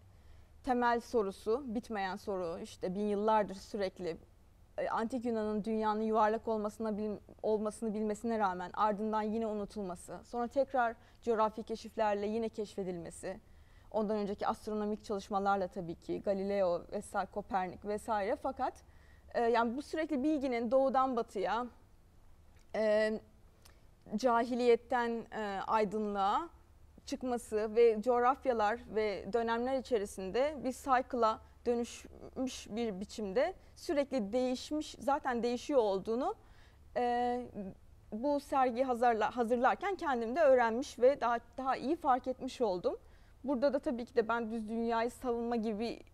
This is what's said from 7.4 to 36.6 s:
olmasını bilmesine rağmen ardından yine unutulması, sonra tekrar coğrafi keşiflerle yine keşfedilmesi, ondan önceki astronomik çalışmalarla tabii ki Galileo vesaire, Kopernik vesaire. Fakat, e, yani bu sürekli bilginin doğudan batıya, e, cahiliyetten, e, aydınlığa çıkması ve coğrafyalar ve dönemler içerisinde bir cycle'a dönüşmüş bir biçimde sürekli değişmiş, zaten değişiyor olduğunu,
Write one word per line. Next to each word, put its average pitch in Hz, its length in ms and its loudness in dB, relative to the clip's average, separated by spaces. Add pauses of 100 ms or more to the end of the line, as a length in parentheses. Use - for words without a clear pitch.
olmasını 214 520 -2
bilmesine 214 440 -2
rağmen 180 360 0
ardından 214 480 0
yine 220 240 -2
unutulması, 202 800 -6
sonra 240 220 -4
tekrar 247 500 2 (260)
coğrafi 220 400 2
keşiflerle 214 640 -2
yine 220 220 -2
keşfedilmesi, 190 920 -8 (500)
ondan 214 260 0
önceki 208 300 -2
astronomik 214 580 -4
çalışmalarla 196 640 0
tabii 170 260 -8
ki 175 280 -6
Galileo 196 600 0 (100)
vesaire, 202 380 -4
Kopernik 190 540 -4
vesaire. 208 520 -2
Fakat, 262 380 -4 (600)
e, - 60 0
yani 233 360 2
bu 294 60 -6
sürekli 311 400 -2
bilginin 254 480 0
doğudan 262 460 4
batıya, 220 500 -2 (1080)
e, 214 380 4 (1040)
cahiliyetten, 233 1160 2
e, 202 340 -4
aydınlığa 214 840 0 (580)
çıkması 226 680 -4
ve 226 260 8
coğrafyalar 240 800 2 (140)
ve 202 380 -2
dönemler 233 460 0
içerisinde 220 760 -2 (100)
bir 254 80 -2
cycle'a 247 680 2 (260)
dönüşmüş - 1040 -4
bir 214 300 -4
biçimde 220 540 -2 (220)
sürekli 269 560 -2
değişmiş, 254 680 -2
zaten 254 440 0
değişiyor 247 380 2
olduğunu, 226 540 0 (600)